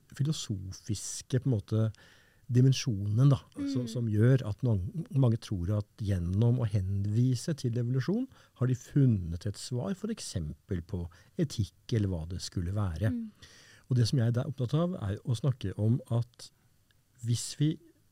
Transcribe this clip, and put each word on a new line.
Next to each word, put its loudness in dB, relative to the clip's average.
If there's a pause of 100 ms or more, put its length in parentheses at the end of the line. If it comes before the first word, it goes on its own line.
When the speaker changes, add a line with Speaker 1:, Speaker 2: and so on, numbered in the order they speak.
(160)
Speaker 1:
filosofiske, -4
på -4
en 2
måte, 0 (580)
dimensjonen, 4
da, 4 (160)
Speaker 2:
Mm. -4
Speaker 1:
som, -2
som -4
gjør 4
at -8
man, 0 (100)
mange 4
tror -2
at -2 (120)
gjennom 2
å 0
henvise 0
til -4
evolusjon -2 (280)
har 0
de 2
funnet 2
et -4
svar, -4
for -6
eksempel -6
på -6 (320)
etikk -4
eller 2
hva -4
det -8
skulle -4
være. 0
Speaker 2:
Mm. -4 (580)
Speaker 1:
Og 2
det 4
som 2
jeg 4
er 0
opptatt -4
av, 2
er -2
å 0
snakke -2
om 4 (100)
at -4 (720)
hvis -2
vi 0 (320)